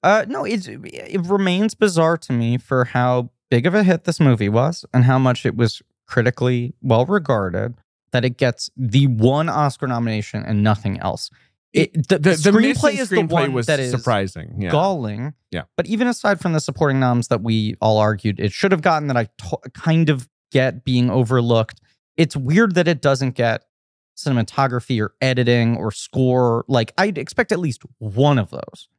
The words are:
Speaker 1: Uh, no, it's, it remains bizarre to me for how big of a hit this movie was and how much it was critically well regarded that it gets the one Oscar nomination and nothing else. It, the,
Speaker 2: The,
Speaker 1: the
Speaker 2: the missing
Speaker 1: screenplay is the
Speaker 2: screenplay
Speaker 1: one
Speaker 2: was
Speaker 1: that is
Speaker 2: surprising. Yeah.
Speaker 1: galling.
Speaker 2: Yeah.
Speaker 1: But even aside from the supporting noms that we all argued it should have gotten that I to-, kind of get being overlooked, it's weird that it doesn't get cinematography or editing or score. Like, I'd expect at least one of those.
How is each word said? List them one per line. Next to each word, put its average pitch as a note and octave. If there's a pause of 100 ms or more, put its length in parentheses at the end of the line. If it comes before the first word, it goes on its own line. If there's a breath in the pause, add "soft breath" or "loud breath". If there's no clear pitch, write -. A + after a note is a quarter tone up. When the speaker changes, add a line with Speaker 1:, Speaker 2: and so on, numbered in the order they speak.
Speaker 1:
Uh, G#3
no, D4+
it's, G#3
it -
remains F#3+
bizarre E3
to -
me A#2
for B2+
how B2 (200)
big A#2+
of F3
a G#3+
hit F3+
this -
movie A2+
was B2+
and B2+
how C3
much B2+
it A#2
was A#2 (260)
critically B2
well B2
regarded A#2+ (380)
that B2
it B2+
gets -
the C3
one C3
Oscar D3
nomination A2+
and G#2
nothing G#2
else. - (420)
It, D#3
the, G3
Speaker 2:
The, -
Speaker 1:
the E3
Speaker 2:
the D#3+
missing A#3
Speaker 1:
screenplay C#4+
is B3+
the F#3
Speaker 2:
screenplay E3
Speaker 1:
one C#3+
Speaker 2:
was B2
Speaker 1:
that C#3+
is B2+
Speaker 2:
surprising. G2
Yeah. F#2+
Speaker 1:
galling. C#3+ (180)
Speaker 2:
Yeah. E2+ (160)
Speaker 1:
But E3+
even A3+
aside G3+
from F3
the D#3
supporting C#3
noms B2
that A2+
we A2
all A2
argued G#2+
it G2+
should G3
have E3+
gotten D#3
that C3
I A#2 (140)
to-, -
kind D#3+
of B2+ (240)
get C3
being B2
overlooked, A#2 (360)
it's E3
weird E3
that E3+
it D#3
doesn't C3+
get A#2 (560)
cinematography B2
or G#2+
editing A#2+
or G#2+
score. B2
Like, A#2+
I'd G3
expect -
at E3+
least D3+ (160)
one B2
of G2+
those. - (100)